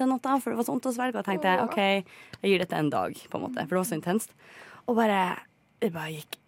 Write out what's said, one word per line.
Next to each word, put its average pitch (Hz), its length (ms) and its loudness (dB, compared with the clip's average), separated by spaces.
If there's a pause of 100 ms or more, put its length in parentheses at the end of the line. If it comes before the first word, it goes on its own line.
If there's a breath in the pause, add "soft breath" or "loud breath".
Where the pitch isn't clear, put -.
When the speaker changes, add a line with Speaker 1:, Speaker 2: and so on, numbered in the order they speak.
Speaker 1:
den 262 100 2
natta, 262 300 0
for 247 100 -4
det 226 80 -2
var 240 80 0
så 277 80 -4
vondt 262 160 -2
å 247 60 -2
svelge, 247 180 -2
og 208 60 -4
jeg 202 80 -4
tenkte, 190 320 2
Speaker 2:
Åh. - 80 2
Speaker 1:
ok, - 100 -4 (640 loud breath)
jeg 196 100 2
gir 185 140 4
dette 175 160 -4
en 151 100 2
dag, 92 260 -2 (140)
på - 80 -4
en - 80 -6
måte, 254 220 -4
for 175 80 0
det 185 60 2
var 180 100 -6
så 160 80 -2
intenst. 185 320 -2 (560 loud breath)
Og 247 100 2
bare, 214 220 4 (600)
det - 140 0
bare 156 220 -8
gikk - 320 -16